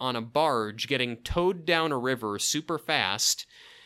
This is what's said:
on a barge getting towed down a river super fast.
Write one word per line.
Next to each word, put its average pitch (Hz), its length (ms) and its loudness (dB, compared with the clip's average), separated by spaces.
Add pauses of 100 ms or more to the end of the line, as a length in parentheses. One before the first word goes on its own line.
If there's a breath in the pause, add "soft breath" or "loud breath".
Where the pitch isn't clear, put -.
on 127 160 -2
a 113 60 -2
barge 113 640 0
getting 123 300 0
towed 175 480 0
down 160 260 2
a 135 60 0
river 117 400 -2
super 151 400 -2
fast. 110 640 0 (400 soft breath)